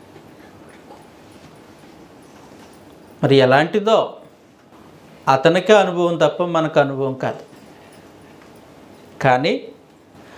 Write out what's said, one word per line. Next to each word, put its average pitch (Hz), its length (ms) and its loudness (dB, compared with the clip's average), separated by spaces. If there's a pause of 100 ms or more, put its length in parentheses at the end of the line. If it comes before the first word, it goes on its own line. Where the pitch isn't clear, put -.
(3250)
మరి 139 120 2
ఎలాంటిదో 160 840 2 (1120)
అతనికే 170 460 2
అనుభవం 175 440 0
తప్ప 151 260 0
మనకు 160 360 -2
అనుభవం 135 340 -2
కాదు. - 420 -10 (1700)
కానీ 143 460 0 (720)